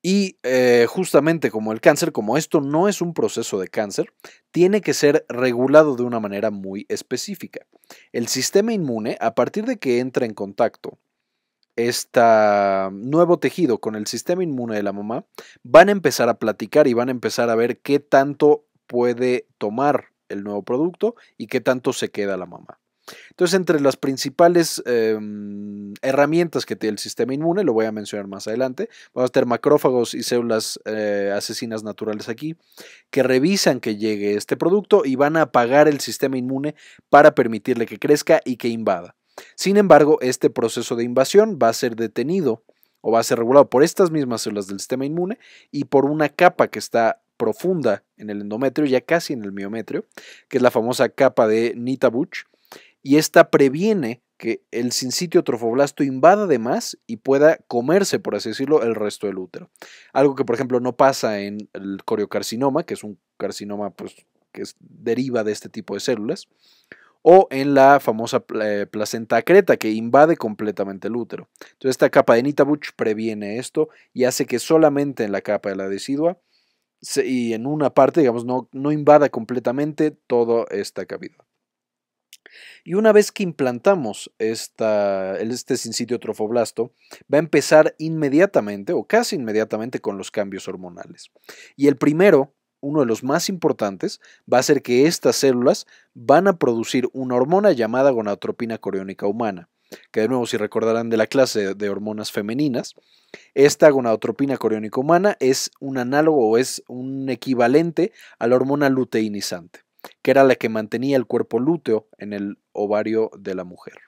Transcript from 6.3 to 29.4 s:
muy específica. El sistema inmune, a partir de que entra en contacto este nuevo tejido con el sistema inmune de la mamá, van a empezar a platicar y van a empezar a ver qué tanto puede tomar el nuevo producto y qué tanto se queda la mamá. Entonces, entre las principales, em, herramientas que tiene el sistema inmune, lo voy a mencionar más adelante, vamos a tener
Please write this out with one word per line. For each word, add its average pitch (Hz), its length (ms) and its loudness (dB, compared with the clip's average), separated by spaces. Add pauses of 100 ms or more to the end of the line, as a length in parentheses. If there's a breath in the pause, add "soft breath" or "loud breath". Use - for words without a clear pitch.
muy 98 400 -10
específica. - 760 -10 (460 loud breath)
El 117 160 -6
sistema 208 460 -2
inmune, 127 440 -4
a 117 160 -4
partir 135 300 -2
de 240 140 -6
que 120 220 0
entra 127 260 -4
en 107 80 -10
contacto - 640 -6 (760)
este 117 460 -2 (720)
nuevo 156 460 0
tejido 131 400 -2
con 110 160 -6
el 107 120 -8
sistema 180 380 -4
inmune 120 320 -6
de 104 60 -4
la 101 100 -4
mamá, 104 320 -8 (380 loud breath)
van 156 260 8
a 208 40 2
empezar 139 360 0
a 113 100 -2
platicar 113 480 0
y 127 60 2
van 120 160 -2
a 131 40 -4
empezar 120 360 -4
a 113 60 0
ver 117 240 -2
qué 139 200 -2
tanto 147 680 2 (200)
puede 123 600 -2 (100)
tomar 127 520 -2 (200)
el 101 160 -10
nuevo 104 200 -8
producto 170 520 -4 (220 soft breath)
y 117 80 -12
qué 123 160 -4
tanto 127 320 -2
se - 160 -6
queda 98 260 -6
la 90 80 -10
mamá. - 340 -20 (520 loud breath)
Entonces, 175 240 0
entre 175 260 0
las 135 160 2
principales, 160 920 0
em, 104 1040 -6 (100)
herramientas 143 600 0
que 107 120 -8
tiene 107 160 -4
el 98 60 -10
sistema 120 360 -6
inmune, 170 300 -2
lo 131 80 0
voy 110 140 0
a 110 60 -6
mencionar 101 340 -10
más 98 200 -14
adelante, 127 420 -6 (240 loud breath)
vamos 127 160 -2
a - 40 -6
tener 127 140 2